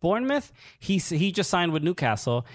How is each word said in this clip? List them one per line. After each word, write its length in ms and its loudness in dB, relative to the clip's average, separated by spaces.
Bournemouth? 500 0
He 200 0
s-, 120 -2
he 220 0
just 180 -2
signed 240 2
with 80 0
Newcastle, 720 0